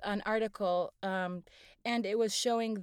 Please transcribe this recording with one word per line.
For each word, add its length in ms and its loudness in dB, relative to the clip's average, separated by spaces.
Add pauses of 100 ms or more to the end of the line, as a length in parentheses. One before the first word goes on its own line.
an 220 -2
article, 640 0 (100)
um, 400 -2 (440)
and 200 0
it 120 0
was 180 2
showing 460 2